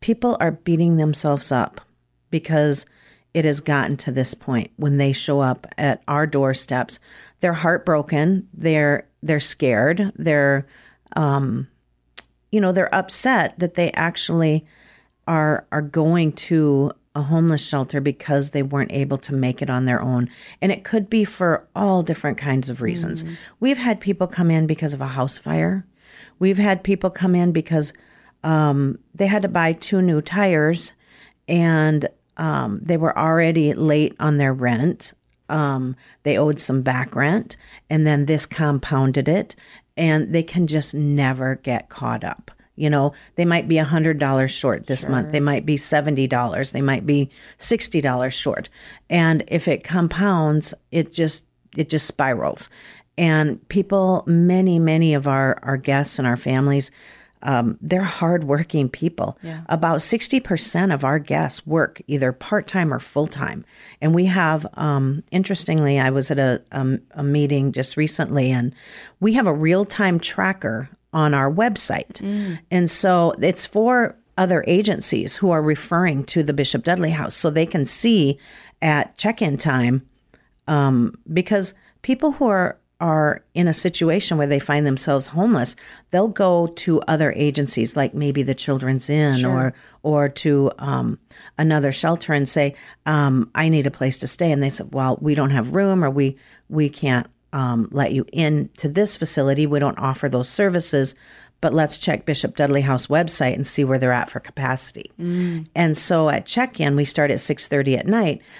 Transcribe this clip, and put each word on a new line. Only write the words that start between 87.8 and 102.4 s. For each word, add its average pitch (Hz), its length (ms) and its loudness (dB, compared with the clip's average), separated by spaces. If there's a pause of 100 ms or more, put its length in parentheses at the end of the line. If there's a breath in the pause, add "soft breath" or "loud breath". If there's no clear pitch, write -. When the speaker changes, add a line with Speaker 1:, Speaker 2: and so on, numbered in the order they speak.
Speaker 1:
like 135 180 0
maybe 143 280 -2
the 131 120 -2
Children's 131 560 -2
Inn 147 300 2
Speaker 2:
Sure. 127 340 0 (280 loud breath)
Speaker 1:
or, 147 220 2
or 143 60 0
to, 143 480 2
um, 127 400 -4 (400 loud breath)
another 151 340 2
shelter 165 400 -2
and 143 160 0
say, 139 260 0 (300 loud breath)
um, 139 500 2
"I 160 140 0
need 156 180 2
a 139 40 0
place 131 280 -4
to 135 80 -8
stay." 170 260 0
And 143 100 0
they 139 80 0
said, - 240 -10
"Well, 131 260 0
we 147 140 0
don't 139 160 0
have 131 240 -2
room, 190 300 2
or 139 60 0
we, 135 260 0 (320 soft breath)
we 151 200 0
can't, 131 380 -2 (260)
um, 123 380 -2
let - 220 0
you 135 200 0
in 151 460 0
to 151 100 -4
this 196 280 0
facility. 143 500 0
We 147 120 0
don't 139 200 0
offer 135 300 -2
those 127 200 -2
services, 170 640 0 (460 loud breath)
but 143 140 0
let's 156 240 0
check - 260 -4
Bishop 143 320 -4